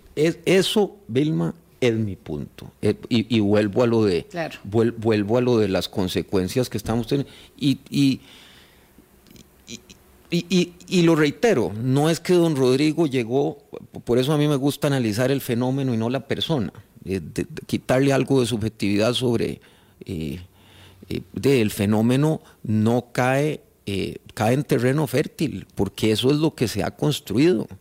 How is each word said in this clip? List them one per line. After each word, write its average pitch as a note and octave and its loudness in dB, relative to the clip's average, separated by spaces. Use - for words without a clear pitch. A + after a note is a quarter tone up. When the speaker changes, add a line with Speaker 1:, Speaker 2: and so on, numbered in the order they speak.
Speaker 1:
Es, D#3 0
eso, F#3+ 2
Vilma, D#3 0
es A#2 2
mi G#2 -2
punto. - -12
Eh, G#2 2
y, A#2 0
y A2 4
vuelvo G#2 2
a A#2+ 4
lo A2+ 2
de, F2 0
Speaker 2:
Claro. E3 -8
Speaker 1:
vuel-, A2+ 2
vuelvo G#2+ 0
a B2+ 2
lo B2 2
de G#2 2
las F#2 0
consecuencias F#2 -2
que - -6
estamos A2+ -4
teniendo. C#3 -2
Y, C3+ 0
y, C#3 0
y, - -18
y, E3+ -2
y, F3+ 2
y F3 2
lo E3 6
reitero, D3 2
no C3+ 2
es E3 0
que - 0
don E3 4
Rodrigo D3 2
llegó, C3 -2
por A#2+ 2
eso C3 2
a D3 2
mí D3 2
me D3 2
gusta C#3 -2
analizar B2+ 0
el C#3 -2
fenómeno B2+ -2
y A2 -2
no A2+ -2
la C3 -6
persona, A2+ -4
eh, F#2+ -4
de, G2 -6
de - -12
quitarle C3+ 0
algo C3+ 2
de A#2 0
subjetividad G#2+ -2
sobre, A#2+ -2
eh, D#2+ -8
eh, F2 -6
de, B2+ 2
el G#2 0
fenómeno A#2+ 0
no A2 0
cae, C#3 0
eh, F#2 -6
cae A2 2
en - 0
terreno C3 0
fértil, B2 -4
porque G#2+ 0
eso A#2 2
es D3 2
lo D#3 0
que A#2+ -2
se F#2+ -4
ha - -4
construido. D3 0